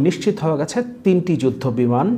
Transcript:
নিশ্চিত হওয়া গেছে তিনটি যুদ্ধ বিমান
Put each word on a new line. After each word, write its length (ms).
নিশ্চিত 380
হওয়া 160
গেছে 180
তিনটি 280
যুদ্ধ 220
বিমান 280